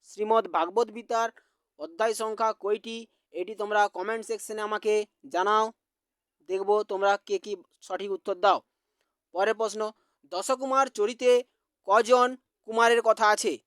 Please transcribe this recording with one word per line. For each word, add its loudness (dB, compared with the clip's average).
শ্রীমদ্ 0
ভাগবত 0
গীতার -4
অধ্যায় -4
সংখ্যা -2
কয়টি? -4
এটি -8
তোমরা 0
কমেন্ট -6
সেকশনে -8
আমাকে -2
জানাও, 2
দেখব -4
তোমরা 0
কে -6
কি -10
সঠিক -10
উত্তর -6
দাও। 2
পরের 0
প্রশ্ন, -4
দশকুমার 0
চরিতে 0
কজন 4
কুমারের 4
কথা 4
আছে? 2